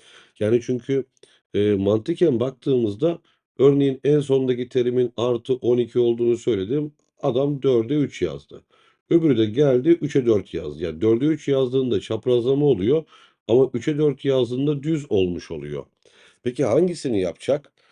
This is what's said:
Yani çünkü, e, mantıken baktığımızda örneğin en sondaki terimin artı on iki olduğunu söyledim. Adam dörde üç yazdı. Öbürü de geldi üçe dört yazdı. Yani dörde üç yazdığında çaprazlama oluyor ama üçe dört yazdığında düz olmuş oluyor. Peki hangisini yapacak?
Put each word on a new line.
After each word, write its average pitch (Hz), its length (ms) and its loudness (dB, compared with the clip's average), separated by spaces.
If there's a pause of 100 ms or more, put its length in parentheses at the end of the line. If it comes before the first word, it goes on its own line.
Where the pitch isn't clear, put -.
(400)
Yani 110 220 0
çünkü, 131 420 -4 (500)
e, 104 180 2
mantıken 110 680 0
baktığımızda 131 800 -2 (400)
örneğin 139 460 4
en 147 160 4
sondaki 131 480 -2
terimin 123 480 0
artı 120 380 0
on 123 240 0
iki 120 200 0
olduğunu 120 380 2
söyledim. 120 560 -2 (300)
Adam 139 400 -2
dörde 123 320 0
üç 143 280 -2
yazdı. 73 420 -8 (460)
Öbürü 160 280 2
de 110 80 4
geldi 131 420 2
üçe 135 380 0
dört 104 280 0
yazdı. 78 280 -8
Yani 80 180 -6
dörde 113 240 2
üç 151 240 -2
yazdığında 131 520 0
çaprazlama 123 640 0
oluyor 131 380 2 (440)
ama 127 260 4
üçe 143 240 -4
dört 147 260 -2
yazdığında 131 580 -2
düz 151 260 -4
olmuş 90 420 -2
oluyor. 73 360 -10 (560)
Peki 123 220 -4
hangisini 135 560 0
yapacak? 92 520 -4 (200)